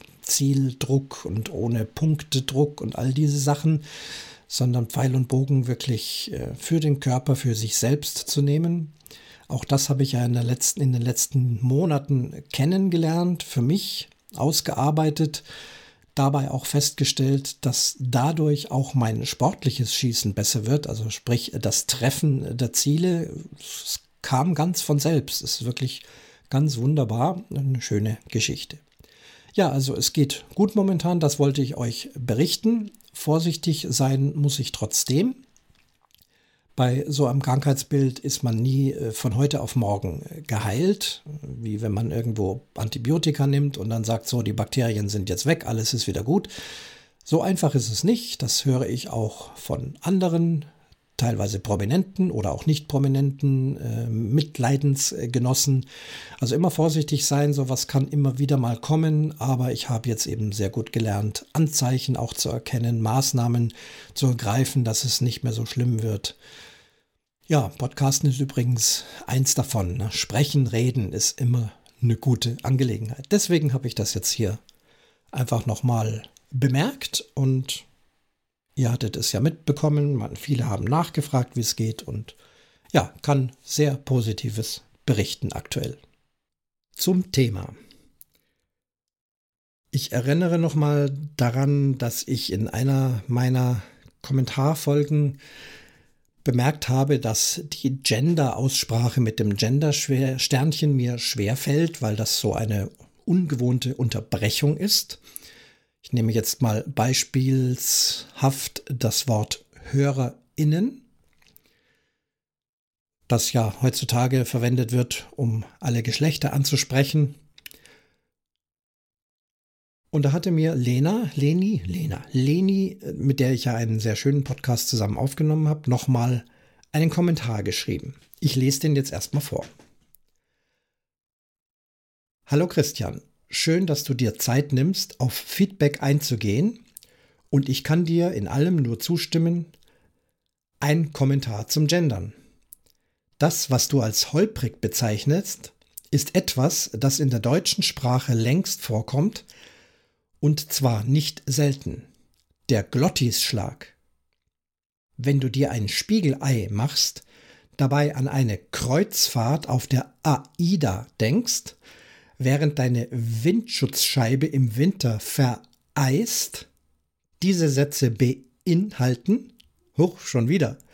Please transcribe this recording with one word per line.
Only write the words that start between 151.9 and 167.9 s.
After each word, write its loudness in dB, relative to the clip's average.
Der 4
Glottisschlag. -2
Wenn 2
du 0
dir 0
ein -4
Spiegelei 0
machst, -2
dabei 2
an 0
eine 0
Kreuzfahrt 0
auf 0
der 0
AIDA 0
denkst, 0
während 2
deine 0
Windschutzscheibe 0
im 0
Winter 2
vereist, -2
diese 4
Sätze 2